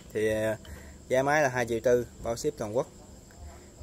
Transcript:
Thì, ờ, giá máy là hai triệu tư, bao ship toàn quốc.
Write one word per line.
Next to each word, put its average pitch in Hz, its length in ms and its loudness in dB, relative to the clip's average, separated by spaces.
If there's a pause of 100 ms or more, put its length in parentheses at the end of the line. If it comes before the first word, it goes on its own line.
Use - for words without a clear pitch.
(120)
Thì, 107 160 2
ờ, 110 280 2 (520)
giá 127 140 4
máy 147 200 4
là 139 60 4
hai 123 180 -2
triệu 117 180 0
tư, 123 220 4 (180)
bao 117 120 -4
ship - 220 -4
toàn 110 180 -4
quốc. 143 100 0 (960)